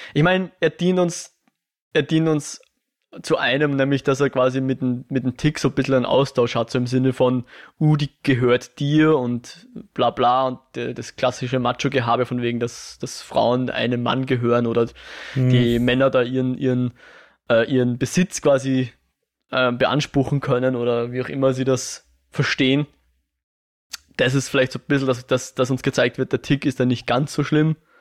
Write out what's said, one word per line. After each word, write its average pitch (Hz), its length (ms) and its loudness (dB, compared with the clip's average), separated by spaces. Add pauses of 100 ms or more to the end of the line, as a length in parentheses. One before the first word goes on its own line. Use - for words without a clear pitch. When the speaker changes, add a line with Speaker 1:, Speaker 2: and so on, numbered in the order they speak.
(140)
Speaker 1:
ich 147 80 2
mein, 185 380 2
er 160 100 2
dient 180 300 0
uns, - 360 -2 (580)
er 147 100 2
dient 160 260 2
uns 151 320 -2 (600)
zu - 140 0
einem, 139 380 2
nämlich, 135 280 2
dass 135 180 0
er 139 80 2
quasi 131 320 0
mit 131 200 -2
dem, 127 280 -2
mit 131 140 -2
dem 127 120 -2
Tick 151 220 -2
so 139 120 0
ein 131 40 -4
bisschen 135 220 0
einen 123 100 2
Austausch 127 480 0
hat, 117 160 -2
so - 80 -4
im 123 80 0
Sinne 127 260 0
von, 127 320 0 (360)
"Uh, 151 180 4
die 143 140 -4 (100)
gehört 123 580 0
dir" 156 380 4
und 120 500 -6 (280)
bla 120 160 2
bla 127 340 2
und, 127 140 -4 (180)
äh, 123 160 -6
das 123 220 -14
klassische 127 420 -2
Macho-Gehabe 123 720 0
von 123 160 -4
wegen, 120 160 -2
dass, - 420 -8
dass - 220 -12
Frauen 123 480 0
einem 120 320 -2
Mann 127 240 -2
gehören 120 400 0
oder 117 200 0 (460)
Speaker 2:
Mhm. 127 160 2
Speaker 1:
die 120 300 4
Männer 127 320 2
da 127 100 2
ihren, 127 340 -2
ihren, 127 380 0 (560)
äh, 117 180 4
ihren 123 300 0
Besitz - 460 -2
quasi, 131 480 0 (580)
äh, 127 220 2
beanspruchen 131 680 0
können 127 360 0
oder 120 360 -2
wie 123 120 -4
auch - 60 -10
immer 135 260 0
sie 131 100 -4
das - 420 -2 (220)
verstehen. 139 560 0 (1300)
Das 131 180 2
ist 135 140 -2
vielleicht 131 240 0
so - 40 -8
ein - 100 -18
bisschen, 139 200 0
dass, 123 180 0
dass, - 300 -4
dass 131 160 0
uns 123 100 -2
gezeigt 127 380 0
wird, 131 120 -4
der 127 120 -2
Tick 139 200 0
ist 139 160 -2
dann 127 100 2
nicht 123 180 -2
ganz 131 260 -2
so 147 100 -2
schlimm 156 320 2 (260)